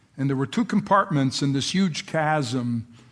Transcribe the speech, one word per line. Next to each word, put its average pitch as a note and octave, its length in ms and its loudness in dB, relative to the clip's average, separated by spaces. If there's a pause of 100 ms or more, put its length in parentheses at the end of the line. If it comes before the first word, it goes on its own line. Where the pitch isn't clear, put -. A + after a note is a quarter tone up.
(180)
And C#3 120 0
there C3+ 80 0
were C3+ 100 -2
two G#3+ 180 0
compartments F#3 800 2
in C#3 100 2
this C3+ 220 -2
huge F#3 320 0
chasm B2+ 800 -2 (240)